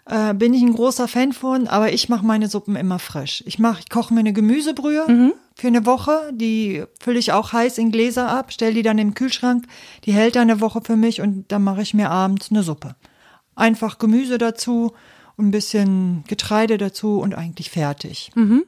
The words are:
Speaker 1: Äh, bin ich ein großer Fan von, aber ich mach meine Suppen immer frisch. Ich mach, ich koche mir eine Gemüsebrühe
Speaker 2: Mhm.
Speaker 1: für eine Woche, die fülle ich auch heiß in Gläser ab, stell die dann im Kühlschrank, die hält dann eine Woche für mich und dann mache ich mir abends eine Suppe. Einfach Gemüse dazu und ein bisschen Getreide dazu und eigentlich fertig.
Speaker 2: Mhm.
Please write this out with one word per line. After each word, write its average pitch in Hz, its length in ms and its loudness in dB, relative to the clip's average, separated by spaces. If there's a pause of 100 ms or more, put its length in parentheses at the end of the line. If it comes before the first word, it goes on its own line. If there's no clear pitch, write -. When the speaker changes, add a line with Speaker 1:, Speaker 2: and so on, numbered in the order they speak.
Speaker 1:
Äh, 214 300 0
bin 233 180 4
ich 254 100 4
ein 240 120 6
großer 247 340 0
Fan 254 240 0
von, 254 360 -2
aber 214 240 2
ich - 160 -2
mach 233 140 0
meine 214 260 0
Suppen 202 280 -4
immer 180 220 -2
frisch. - 480 -10
Ich - 140 -12
mach, 220 180 2
ich - 120 -20
koche 240 220 -2
mir 226 80 2
eine 214 120 0
Gemüsebrühe 285 760 0
Speaker 2:
Mhm. 247 260 6 (220)
Speaker 1:
für - 140 -4
eine 233 180 2
Woche, 262 320 2 (140)
die 220 500 -2 (180)
fülle 240 200 0
ich 226 120 0
auch 208 200 0
heiß 240 260 0
in 226 140 2
Gläser 240 360 0
ab, 262 240 -2
stell 226 220 -2
die 226 80 0
dann 214 160 2
im 208 160 0
Kühlschrank, 247 520 -2 (380)
die 214 80 0
hält 220 220 4
dann 240 160 4
eine 214 100 2
Woche 226 220 -2
für 226 140 0
mich 226 240 2
und 190 320 -4
dann 208 100 0
mache 196 180 0
ich 208 140 -6
mir 208 160 2
abends 190 400 0
eine 214 140 2
Suppe. 147 320 -8 (580)
Einfach 226 440 0
Gemüse 247 380 2
dazu 233 560 -2 (440)
und 208 100 0
ein 202 60 4
bisschen 190 720 0
Getreide 214 500 0
dazu 202 440 -2
und 196 140 -2
eigentlich 165 360 -10
fertig. - 640 -6
Speaker 2:
Mhm. 233 320 4